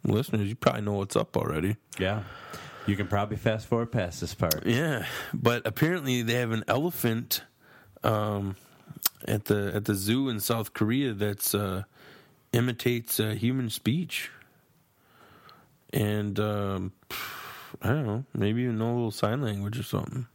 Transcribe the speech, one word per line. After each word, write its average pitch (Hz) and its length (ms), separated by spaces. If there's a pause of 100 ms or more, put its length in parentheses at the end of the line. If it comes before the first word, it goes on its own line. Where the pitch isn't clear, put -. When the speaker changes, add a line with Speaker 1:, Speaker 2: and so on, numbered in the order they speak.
Speaker 1:
listeners, 104 460
you 117 60
probably 120 260
know 104 120
what's 101 220
up - 220
already. 85 400 (200)
Speaker 2:
Yeah. 101 260 (640)
You 101 80
can 98 120
probably 104 300
fast 110 300
forward 117 240
past 92 300
this 85 120
part. - 320
Speaker 1:
Yeah, 123 400 (280)
but 117 340
apparently 135 560
they 113 100
have 120 180
an 110 160
elephant, 123 760 (600)
um, 104 520 (720)
at 107 180
the, 101 300
at 104 100
the 107 100
zoo 113 340
in 110 100
South 113 340
Korea 120 400
that's, 101 420
uh, 95 280 (680)
imitates, 120 680
uh, 110 100
human 117 400
speech. - 600 (1600)
And, 104 460
um, 98 520 (880)
I - 80
don't 143 160
know, 110 280
maybe 110 300
even 117 160
know 117 120
a 120 40
little 117 160
sign 113 300
language 104 360
or 110 60
something. - 520